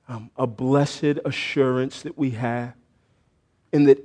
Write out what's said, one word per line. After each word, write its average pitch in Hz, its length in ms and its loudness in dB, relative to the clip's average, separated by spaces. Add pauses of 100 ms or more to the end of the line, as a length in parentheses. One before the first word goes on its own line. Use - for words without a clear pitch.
um, 117 280 -14
a 131 100 -2
blessed 139 800 0
assurance 131 760 -2
that 147 140 -14
we 139 140 -2
have, 120 440 -6 (1000)
and 147 160 4
that 139 160 6